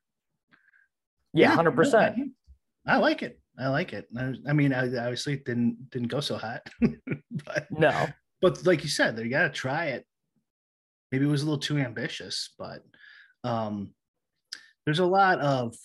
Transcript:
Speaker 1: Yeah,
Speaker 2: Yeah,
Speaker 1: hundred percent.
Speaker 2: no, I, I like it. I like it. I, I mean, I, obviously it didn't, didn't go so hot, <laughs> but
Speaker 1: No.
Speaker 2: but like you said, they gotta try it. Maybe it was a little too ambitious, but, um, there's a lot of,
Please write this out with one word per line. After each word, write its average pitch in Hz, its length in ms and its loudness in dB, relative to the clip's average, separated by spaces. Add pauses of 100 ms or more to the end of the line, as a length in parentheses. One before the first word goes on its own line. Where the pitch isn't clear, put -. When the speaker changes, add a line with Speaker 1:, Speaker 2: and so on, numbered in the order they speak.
(1300)
Speaker 1:
Yeah, - 140 6
Speaker 2:
Yeah, 330 80 4
Speaker 1:
hundred 170 160 4
percent. 220 440 4
Speaker 2:
no, 277 160 -4 (540)
I, - 100 2
I - 20 4
like 302 240 2
it. 240 180 -10 (180)
I 131 100 -4
like 151 240 -2
it. 104 240 -10
I, 127 180 -4 (140)
I 147 40 0
mean, 143 200 4
I, 127 140 0
obviously 123 480 -4
it 139 100 -8
didn't, 120 460 -2
didn't 120 180 -4
go 131 120 -2
so 127 160 -4
hot, 113 260 -10 (120)
<laughs> - 560 -4 (140)
but - 260 -6
Speaker 1:
No. 147 360 2 (340)
Speaker 2:
but 170 260 2
like 175 160 4
you 151 60 -6
said, 147 280 0
they 113 120 -6
gotta 151 220 0
try 147 360 -4
it. 120 180 -6 (1080)
Maybe 135 120 2
it 143 40 2
was 143 140 2
a - 40 -2
little 151 140 0
too 147 180 -2
ambitious, - 800 -6
but, 90 240 -14 (600)
um, 107 460 -4 (960)
there's 151 140 0
a 180 80 4
lot 185 340 4
of, 131 340 0 (100)